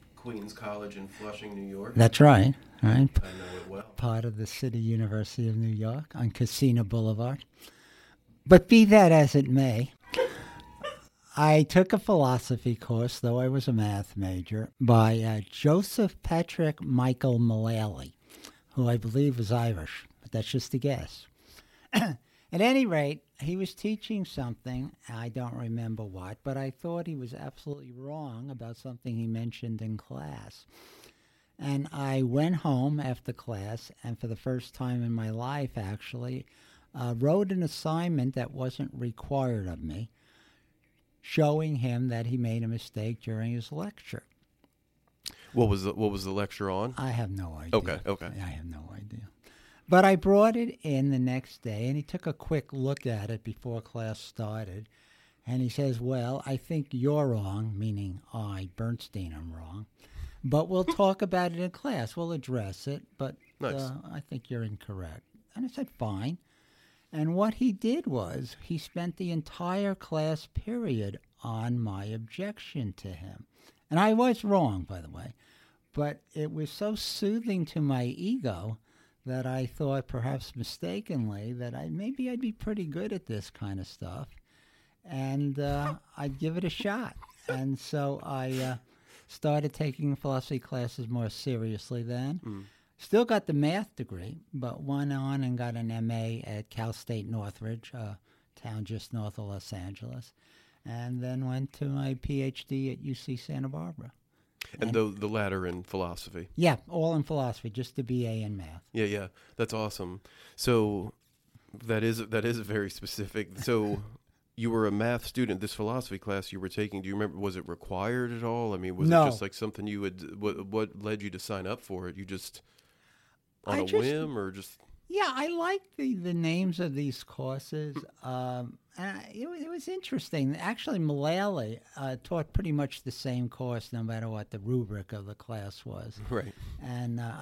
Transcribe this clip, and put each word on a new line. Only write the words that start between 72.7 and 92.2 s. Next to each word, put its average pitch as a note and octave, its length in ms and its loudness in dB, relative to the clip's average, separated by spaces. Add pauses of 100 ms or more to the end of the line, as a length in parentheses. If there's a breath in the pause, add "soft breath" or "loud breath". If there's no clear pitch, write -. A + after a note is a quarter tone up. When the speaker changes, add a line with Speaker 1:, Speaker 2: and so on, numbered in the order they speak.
Speaker 2:
to G2+ 120 -10
him. F#2 360 -12 (440 soft breath)
And D#3 100 4
I G#3+ 140 6
was A#3 320 4
wrong, D3 380 4
by F2+ 180 -10
the - 80 -14
way, - 240 -12 (580 soft breath)
but D3 300 -2 (120)
it D3+ 200 -4
was D#3 160 -4
so G#3+ 260 -4
soothing G#3 720 0
to D#3 160 -2
my C3 240 2
ego B2 720 -2 (480 soft breath)
that B2+ 200 -4
I C3 200 -2
thought, C3+ 420 -4
perhaps C3 480 -4
mistakenly, A#2+ 1000 -6
that B2 220 -8
I, D3 140 -8
maybe A#3+ 400 -4
I'd B3 100 -4
be A#3+ 140 -2
pretty G#3 320 -4
good F3 260 -4
at F#3 140 -6
this G#2 240 -6
kind G2 320 -6
of F2 60 -8
stuff, G2 420 -10 (720 soft breath)
and, C#3 560 -2
uh, C#3+ 360 -2 (100)
Speaker 1:
<laughs> - 120 -20
Speaker 2:
I'd C#3 220 -6
give D#3+ 180 -2
it F3+ 60 -2
a F3 60 0
shot. G#3 480 -4 (320)
And C3+ 280 -2
so C#3+ 460 -4
I, C3 300 -4
uh, C3 220 -2 (520 soft breath)
started D3 460 0
taking C#3+ 420 -2
philosophy C3 440 -2
classes B2 500 -6
more A#2+ 200 -2
seriously A2+ 720 -4
then. B2+ 400 -4